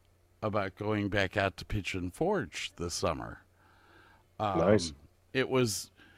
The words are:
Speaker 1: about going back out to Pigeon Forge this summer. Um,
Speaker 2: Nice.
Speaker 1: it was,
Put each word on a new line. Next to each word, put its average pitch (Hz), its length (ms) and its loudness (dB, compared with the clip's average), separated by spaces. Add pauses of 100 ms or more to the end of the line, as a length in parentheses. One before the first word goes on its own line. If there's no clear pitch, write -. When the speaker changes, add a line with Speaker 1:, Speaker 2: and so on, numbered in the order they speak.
(420)
Speaker 1:
about 101 340 -2
going 104 340 0
back 98 260 2
out 98 220 2
to - 80 -12
Pigeon 90 440 -4
Forge 160 680 -2
this 85 180 -4
summer. 65 460 -2 (1000)
Um, 98 180 0
Speaker 2:
Nice. 85 340 4 (400)
Speaker 1:
it 131 160 0
was, 120 440 0 (260)